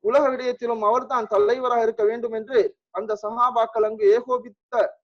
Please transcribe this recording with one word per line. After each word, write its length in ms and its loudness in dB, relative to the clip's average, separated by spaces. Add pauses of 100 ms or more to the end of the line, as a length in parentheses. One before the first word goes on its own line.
உலக 240 2
விடயத்திலும் 540 -4
அவர்தான் 440 0
தலைவராக 560 0
இருக்க 220 0
வேண்டும்" 280 -2
என்று 280 0 (300)
அந்த 260 -6
சஹாபாக்கள் 720 0
அங்கு 260 0
ஏகோபித்த 600 -4 (300)